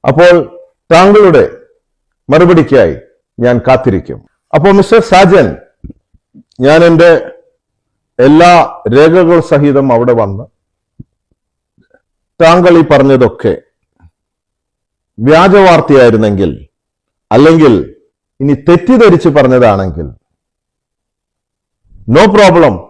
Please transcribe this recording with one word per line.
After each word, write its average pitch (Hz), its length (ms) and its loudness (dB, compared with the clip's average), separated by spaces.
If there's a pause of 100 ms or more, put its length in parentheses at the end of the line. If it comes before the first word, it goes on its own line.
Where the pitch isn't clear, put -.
(100)
അപ്പോൾ 175 240 2 (580)
താങ്കളുടെ 185 520 2 (880)
മറുപടിക്കായി 139 640 0 (500)
ഞാൻ 123 120 0 (100)
കാത്തിരിക്കും. 107 520 -4 (380)
അപ്പോ 156 120 0 (100)
മിസ്റ്റർ 226 220 0 (100)
സാജൻ, 185 360 2 (1200)
ഞാൻ 156 220 2
എൻ്റെ 170 220 2 (1160)
എല്ലാ 160 240 4 (460)
രേഖകൾ 165 420 2 (120)
സഹിതം 143 440 -2
അവിടെ 120 260 -2
വന്ന് 98 240 -8 (2000)
താങ്കൾ 175 400 2
ഈ - 0 - (100)
പറഞ്ഞതൊക്കെ 131 600 0 (1700)
വ്യാജവാർത്തയായിരുന്നെങ്കിൽ, 135 1200 0 (840)
അല്ലെങ്കിൽ 151 380 2 (680)
ഇനി 139 120 -2 (140)
തെറ്റിദ്ധരിച്ച് 175 680 0
പറഞ്ഞതാണെങ്കിൽ, 101 680 -2 (2000)
no 156 80 4 (140)
problem. 165 380 2 (160)